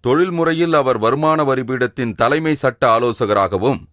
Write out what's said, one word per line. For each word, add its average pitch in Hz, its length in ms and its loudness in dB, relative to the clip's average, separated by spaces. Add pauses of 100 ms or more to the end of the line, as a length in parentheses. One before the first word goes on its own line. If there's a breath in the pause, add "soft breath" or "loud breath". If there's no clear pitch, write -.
தொழில்முறையில் 165 720 0
அவர் 131 320 2
வருமான 156 380 0
வரி 131 200 0
பீடத்தின் 123 520 -4
தலைமை 151 400 0
சட்ட 131 340 -4
ஆலோசகராகவும் 110 920 0 (140)